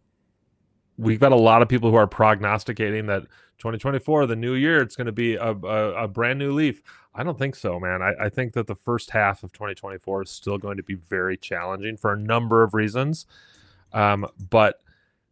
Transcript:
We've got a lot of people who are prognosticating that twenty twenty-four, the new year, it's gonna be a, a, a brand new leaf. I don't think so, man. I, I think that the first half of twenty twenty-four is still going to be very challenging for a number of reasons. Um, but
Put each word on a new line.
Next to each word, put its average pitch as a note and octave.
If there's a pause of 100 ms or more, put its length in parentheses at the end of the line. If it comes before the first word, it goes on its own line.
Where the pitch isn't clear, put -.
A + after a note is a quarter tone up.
(960)
We've A2
got C3+
a C3
lot A2+
of A2+
people A#2
who A2+
are G#2+
prognosticating G#2+
that G2 (340)
twenty A2+
twenty-four, C#3
the A2+
new A#2+
year, D3
it's A#2+
gonna A#2+
be A#2
a, A2+
a, G#2+
a G#2+
brand A#2
new C#3
leaf. D3 (320)
I A#2+
don't E3
think C3+
so, F2+
man. F#2
I, G2 (120)
I G2+
think B2
that A2+
the G#2
first -
half G2+
of F2+
twenty G2+
twenty-four G2
is F#2+
still G2+
going G2
to F#2+
be -
very F#2
challenging F#2+
for G#2
a G#2
number A2+
of A2
reasons. B2 (680)
Um, G#2 (220)
but G#2+ (500)